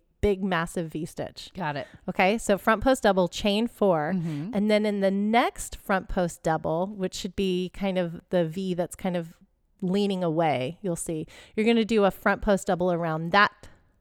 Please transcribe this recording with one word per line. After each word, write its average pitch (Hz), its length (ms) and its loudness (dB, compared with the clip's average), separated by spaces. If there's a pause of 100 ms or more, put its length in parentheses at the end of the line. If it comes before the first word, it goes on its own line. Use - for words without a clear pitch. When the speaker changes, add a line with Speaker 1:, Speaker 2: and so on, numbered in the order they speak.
(200)
Speaker 1:
big, 196 220 0
massive 170 480 -2
V 156 160 -8
stitch. - 500 -12
Speaker 2:
Got 151 200 -4
it. 135 100 -8 (220)
Speaker 1:
Okay. 196 300 2
So 202 200 2
front 220 240 2
post 269 220 2
double, 185 240 4
chain 214 400 0
four. 165 480 2
Speaker 2:
Mm-hmm. 165 360 -4
Speaker 1:
And 208 160 0
then 214 160 4
in 202 160 0
the 190 120 2
next 220 640 0
front 190 320 -2
post 180 340 -2
double, 160 460 -2
which 190 260 -6
should - 220 -8
be 185 360 0
kind 190 260 -2
of 170 220 -4 (100)
the 180 140 2
V 180 300 -4
that's 170 220 -4
kind 180 200 -4
of 170 180 -6 (460)
leaning 190 440 0
away, 156 580 0
you'll 175 140 -2
see, 160 280 -6 (300)
you're 220 100 -2
gonna 226 200 4
do 208 200 2
a 190 60 4
front - 320 -2
post 202 240 2
double 180 260 2
around 165 380 -2
that - 380 2 (320)